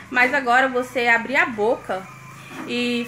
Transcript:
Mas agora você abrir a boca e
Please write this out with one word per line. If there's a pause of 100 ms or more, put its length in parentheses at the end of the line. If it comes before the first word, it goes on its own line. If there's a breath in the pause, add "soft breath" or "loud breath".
(100)
Mas
agora
você
abrir
a
boca (640 loud breath)
e